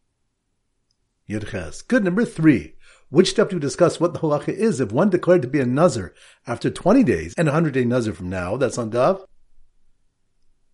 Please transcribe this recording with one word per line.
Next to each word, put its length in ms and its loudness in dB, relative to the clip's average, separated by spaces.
Yud 220 -8
Ches. 300 -10
Good. 240 0
Number 180 0
three. 520 2
Which 220 2
daf 160 2
do 60 -6
we 40 -4
discuss 400 0
what 140 0
the 60 -10
halacha 300 -2
is 300 -2
if 120 -2
one 180 2
declared 320 2
to 60 -6
be 120 -2
a 60 0
Nazir 480 0
after 240 -4
twenty 340 4
days 360 0
and 80 2
a 40 2
hundred 220 0
day 100 2
Nazir 300 0
from 160 -10
now? 260 -4
That's 220 -2
on 140 -6
daf 340 0